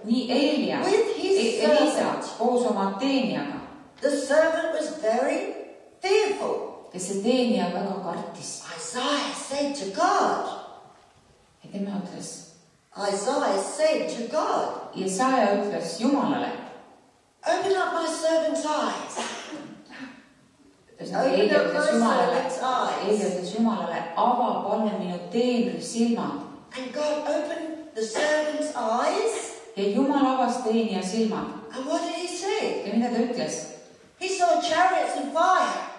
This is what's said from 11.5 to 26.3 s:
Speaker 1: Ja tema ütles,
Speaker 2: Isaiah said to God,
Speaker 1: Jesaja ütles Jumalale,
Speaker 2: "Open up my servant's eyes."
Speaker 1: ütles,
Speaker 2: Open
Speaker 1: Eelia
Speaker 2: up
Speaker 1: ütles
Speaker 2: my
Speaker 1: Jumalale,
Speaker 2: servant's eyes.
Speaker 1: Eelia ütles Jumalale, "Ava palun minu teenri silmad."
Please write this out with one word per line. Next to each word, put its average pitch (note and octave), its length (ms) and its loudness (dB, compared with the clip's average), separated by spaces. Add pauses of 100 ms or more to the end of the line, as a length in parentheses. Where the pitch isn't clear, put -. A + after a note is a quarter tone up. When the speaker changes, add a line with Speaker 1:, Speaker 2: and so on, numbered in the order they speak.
Speaker 1:
Ja - 80 -20
tema G3 280 -6
ütles, - 300 -10 (680)
Speaker 2:
Isaiah G3+ 680 0
said - 460 2
to A#3 220 -6
God, - 640 -2
Speaker 1:
Jesaja G3+ 600 2
ütles G3+ 440 -2
Jumalale, C4 520 0 (920)
Speaker 2:
"Open F#4 340 2
up E4+ 160 0
my E4 140 -2
servant's D#4+ 580 0
eyes." - 520 -2 (1800)
Speaker 1:
ütles, E3 100 -10
Speaker 2:
Open C4 240 2
Speaker 1:
Eelia G3+ 280 6
Speaker 2:
up - 60 2
Speaker 1:
ütles - 180 2
Speaker 2:
my A#3 120 4
Speaker 1:
Jumalale, A#3+ 300 4
Speaker 2:
servant's B3+ 360 0
eyes. B3 440 0
Speaker 1:
Eelia G3+ 200 2
ütles F3+ 300 -4
Jumalale, F3 420 0 (160)
"Ava A3 540 2
palun G#3+ 300 0
minu F3+ 180 -4 (140)
teenri A#3+ 500 2
silmad." A#3 580 0 (380)